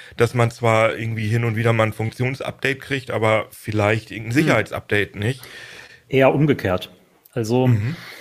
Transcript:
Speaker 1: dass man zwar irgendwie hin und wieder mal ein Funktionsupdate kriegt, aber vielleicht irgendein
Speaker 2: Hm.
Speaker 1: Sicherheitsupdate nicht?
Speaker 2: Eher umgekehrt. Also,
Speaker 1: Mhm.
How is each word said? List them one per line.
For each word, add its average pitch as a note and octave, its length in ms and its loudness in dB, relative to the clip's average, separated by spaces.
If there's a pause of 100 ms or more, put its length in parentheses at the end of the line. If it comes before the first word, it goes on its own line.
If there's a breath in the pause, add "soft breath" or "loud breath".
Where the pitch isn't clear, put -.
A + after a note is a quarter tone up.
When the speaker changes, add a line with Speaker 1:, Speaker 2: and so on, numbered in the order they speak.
(160 loud breath)
Speaker 1:
dass A#2 180 2
man A#2 160 2
zwar A2+ 480 2
irgendwie A2 300 -6
hin A#2 160 0
und A2 140 -2
wieder A2+ 160 2
mal A2+ 100 2
ein A2 100 0
Funktionsupdate C3 880 -6
kriegt, C3 300 -6
aber A2 400 2
vielleicht G#2+ 580 -2
irgendein A2+ 240 -10
Speaker 2:
Hm. D3 80 2
Speaker 1:
Sicherheitsupdate A2 720 -2
nicht? G#2+ 280 -4 (680 loud breath)
Speaker 2:
Eher C3 240 6
umgekehrt. C3+ 560 0 (440)
Also, B2 340 0
Speaker 1:
Mhm. A#2 280 2 (260 loud breath)